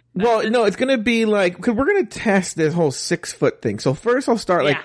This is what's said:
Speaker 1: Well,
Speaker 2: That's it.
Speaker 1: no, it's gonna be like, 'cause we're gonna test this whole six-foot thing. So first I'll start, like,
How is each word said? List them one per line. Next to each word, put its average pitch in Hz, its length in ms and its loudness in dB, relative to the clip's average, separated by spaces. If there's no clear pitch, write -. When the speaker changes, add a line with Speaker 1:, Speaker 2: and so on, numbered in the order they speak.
Speaker 1:
Well, 226 240 2
Speaker 2:
That's - 100 -2
it. - 20 -2
Speaker 1:
no, 233 140 2
it's 196 120 2
gonna 262 220 0
be 226 260 0
like, 202 360 0
'cause 233 140 0
we're 269 120 0
gonna 403 200 2
test 196 500 -2
this 156 180 0
whole 165 160 2
six-foot - 720 -4
thing. 104 160 -2
So 135 160 0
first 247 340 -2
I'll 233 100 2
start, 175 260 0
like, 143 200 0